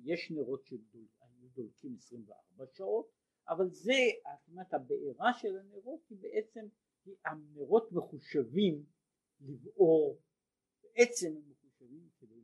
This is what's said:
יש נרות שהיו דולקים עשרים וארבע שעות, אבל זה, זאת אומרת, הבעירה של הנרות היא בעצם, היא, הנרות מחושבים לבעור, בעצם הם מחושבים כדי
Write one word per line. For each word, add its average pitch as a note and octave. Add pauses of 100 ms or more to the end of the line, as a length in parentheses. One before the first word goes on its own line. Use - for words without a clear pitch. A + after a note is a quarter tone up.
יש E3+
נרות C3+
שהיו A#2+
דולקים A#2+
עשרים A#2+
וארבע G2+
שעות, G3+ (380)
אבל F3
זה, B3+ (380)
זאת -
אומרת, F3
הבעירה C#3+
של G3
הנרות G#3 (100)
היא G#3
בעצם, G#3+ (380)
היא, F#3+
הנרות D3+
מחושבים D3+ (560)
לבעור, D3+ (640)
בעצם A#3+
הם D3+
מחושבים C#3 (100)
כדי A#2